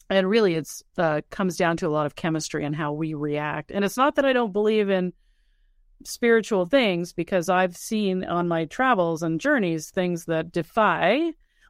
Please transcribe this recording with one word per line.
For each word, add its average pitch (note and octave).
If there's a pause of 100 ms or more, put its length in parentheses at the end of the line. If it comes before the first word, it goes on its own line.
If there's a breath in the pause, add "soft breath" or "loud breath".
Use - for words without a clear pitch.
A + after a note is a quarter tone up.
(120)
And F#3+
really, G3+
it's, - (140)
uh, D#3
comes F#3
down E3+
to F3
a -
lot D3+
of -
chemistry D#3
and D3
how D3
we D#3
react. D3
And G3+
it's F#3+
not C#4+
that C#4
I C4
don't A#3+
believe G#3+
in F#3 (920)
spiritual A3+
things, F3+
because E3+
I've F#3
seen G3
on F3
my E3
travels E3
and E3
journeys F#3
things F3+
that E3
defy G#3 (360 soft breath)